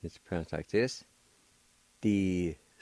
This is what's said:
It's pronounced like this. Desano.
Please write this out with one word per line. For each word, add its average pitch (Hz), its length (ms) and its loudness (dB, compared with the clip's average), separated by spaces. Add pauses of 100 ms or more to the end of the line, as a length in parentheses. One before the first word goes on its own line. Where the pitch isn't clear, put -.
It's - 160 -12
pronounced - 340 -6
like 78 160 -8
this. 120 360 0 (960)
Desano. 92 560 2 (240)